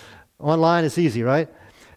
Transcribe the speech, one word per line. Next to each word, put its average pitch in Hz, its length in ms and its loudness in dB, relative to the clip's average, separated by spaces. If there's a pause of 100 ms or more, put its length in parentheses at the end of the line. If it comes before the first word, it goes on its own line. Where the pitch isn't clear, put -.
(400)
Online, 165 440 2
it's 156 140 -2
easy, 120 240 0
right? 143 260 0 (480)